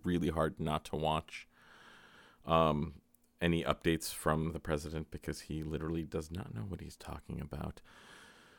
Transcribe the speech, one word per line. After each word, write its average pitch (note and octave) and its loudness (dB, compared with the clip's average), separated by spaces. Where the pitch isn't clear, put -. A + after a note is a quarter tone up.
really E2+ 4
hard D#2+ 2
not D2+ 0
to D#2+ -4
watch, D#2 -2
um, D#2 6
any E2+ 4
updates D#2+ 2
from D#2+ 2
the D#2 -6
president D#2 -2
because D#2 -8
he D#2 -6
literally D#2+ -2
does D#2 -4
not F2+ -6
know A2 -6
what F2+ -6
he's D2+ -12
talking - -8
about. - -6